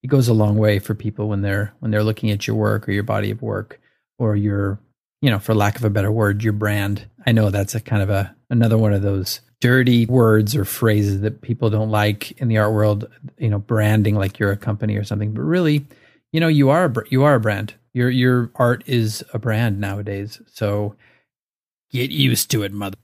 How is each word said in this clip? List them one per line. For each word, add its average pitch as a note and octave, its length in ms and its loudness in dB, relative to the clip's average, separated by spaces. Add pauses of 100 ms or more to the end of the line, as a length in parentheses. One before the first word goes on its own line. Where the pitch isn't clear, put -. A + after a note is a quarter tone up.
it B2+ 60 -12
goes C3 220 4
a A#2 40 4
long G#2 240 4
way G#2+ 220 2
for G#2+ 160 -4
people G#2+ 320 -8
when G2+ 140 -4
they're, G2 380 -4
when A2+ 120 -4
they're G#2+ 120 0
looking G#2+ 280 -2
at G2+ 160 -4
your A2 80 -2
work G#2+ 320 -2
or G2 60 -2
your G#2 100 -2
body G#2 260 -4
of G#2+ 120 -8
work G#2 400 -8 (360)
or A2 180 -2
your, G2+ 440 -2 (420)
you A#2+ 80 2
know, G2+ 100 0
for A2 140 -2
lack G#2 220 2
of B2 80 -8
a G#2+ 60 2
better G2+ 220 0
word, G#2 320 0
your A2 100 0
brand. G#2 540 -4 (180)
I A#2+ 80 2
know G#2+ 160 4
that's G2+ 260 -2
a G#2+ 60 -4
kind G#2 200 -2
of G2 80 -2
a, G2 240 -2 (160)
another A2+ 280 2
one G#2+ 160 2
of F#2+ 80 0
those G2 400 -4 (180)
dirty B2 460 4
words A2 500 4
or G2+ 80 0
phrases G2+ 580 0
that G#2+ 200 -4
people A#2 280 -2
don't G#2+ 220 -2
like G#2 480 -2
in B2+ 80 -2
the A2 120 2
art G#2+ 120 2
world, G#2 380 0 (280)
you A#2+ 120 -2
know, G2+ 100 0
branding G#2+ 560 2
like G2 240 -4
you're G2+ 120 0
a G2+ 60 -4
company G#2 380 -4
or G2+ 80 -4
something. G#2+ 300 -4
But A2+ 80 -6
really, D3+ 440 0 (460)
you D#3+ 80 -2
know, E3 80 2
you C#3+ 220 4
are E3+ 160 4
a D3+ 40 0
br-, A2 200 -4
you C3 140 2
are D3 120 6
a A2+ 40 2
brand. G#2+ 340 -4 (200)
Your, B2 160 0
your B2 460 2
art A#2+ 300 2
is A2+ 480 -2
a A2+ 60 -4
brand G#2+ 420 -2
nowadays. G2+ 680 -8
So G#2 480 -4 (960)
get C3+ 200 -4
used C3+ 400 0
to G#2+ 120 0
it, G2 80 -6
mother. G2+ 320 -8